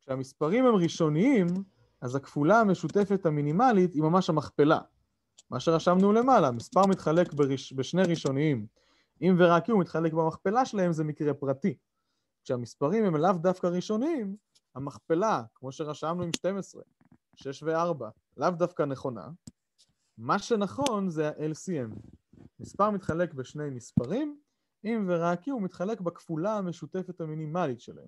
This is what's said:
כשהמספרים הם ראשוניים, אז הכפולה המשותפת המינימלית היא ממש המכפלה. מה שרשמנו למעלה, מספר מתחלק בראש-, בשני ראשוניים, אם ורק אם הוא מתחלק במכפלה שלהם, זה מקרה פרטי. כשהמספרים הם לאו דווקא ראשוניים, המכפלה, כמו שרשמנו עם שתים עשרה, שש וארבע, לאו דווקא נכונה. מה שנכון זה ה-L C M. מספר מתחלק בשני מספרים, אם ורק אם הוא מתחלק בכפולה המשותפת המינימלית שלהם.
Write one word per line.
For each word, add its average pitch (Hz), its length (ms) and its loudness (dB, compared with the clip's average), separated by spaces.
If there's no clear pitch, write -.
כשהמספרים 151 640 0
הם 240 80 6
ראשוניים, 175 720 4
אז 127 160 -6
הכפולה 151 440 4
המשותפת 190 640 0
המינימלית 170 680 2
היא 147 80 0
ממש 180 280 2
המכפלה. 147 500 2
מה 127 100 -6
שרשמנו 180 520 4
למעלה, 226 380 4
מספר 151 360 2
מתחלק 170 460 2
בראש-, 139 400 -2
בשני 135 300 -2
ראשוניים, 147 640 0
אם 185 160 4
ורק 170 300 6
אם 233 60 2
הוא 202 60 4
מתחלק 165 320 -2
במכפלה 165 520 0
שלהם, 185 280 0
זה 156 120 -2
מקרה 147 300 -2
פרטי. 139 420 -4
כשהמספרים 143 600 -2
הם 175 120 2
לאו 170 160 2
דווקא 180 340 0
ראשוניים, 214 720 -2
המכפלה, 147 680 -2
כמו 131 180 -14
שרשמנו 156 500 -6
עם 170 140 -6
שתים 190 200 -2
עשרה, - 260 -12
שש 135 260 -12
וארבע, 160 460 -2
לאו 156 140 0
דווקא 175 320 -2
נכונה. 127 460 -6
מה 135 200 -2
שנכון 202 720 -2
זה 151 180 -2
ה-L 151 240 -6
C 143 400 -8
M. - 220 -18
מספר 202 300 -2
מתחלק 175 440 -4
בשני 143 360 -10
מספרים, 190 720 -4
אם 214 240 -4
ורק 175 400 -2
אם 277 40 -4
הוא 247 100 -4
מתחלק 190 380 -6
בכפולה 170 580 -6
המשותפת 180 600 -10
המינימלית 156 600 -6
שלהם. 78 280 -20